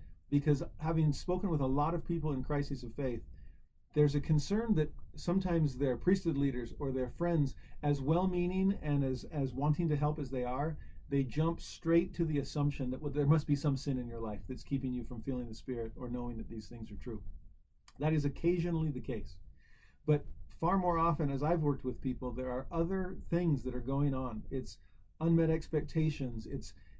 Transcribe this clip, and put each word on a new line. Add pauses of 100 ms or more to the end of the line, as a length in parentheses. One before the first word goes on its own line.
(300)
because (180)
having
spoken
with
a
lot
of
people
in
crises
of
faith, (720)
there's
a
concern
that (240)
sometimes
their
priesthood
leaders
or
their
friends, (280)
as
well-meaning
and
as,
as
wanting
to
help
as
they
are, (340)
they
jump
straight
to
the
assumption
that,
well,
there
must
be
some
sin
in
your
life
that's
keeping
you
from
feeling
the
Spirit
or
knowing
that
these
things
are
true. (800)
That
is
occasionally
the
case. (720)
But (340)
far
more
often,
as
I've
worked
with
people,
there
are
other (120)
things
that
are
going
on.
It's (420)
unmet
expectations.
It's, (260)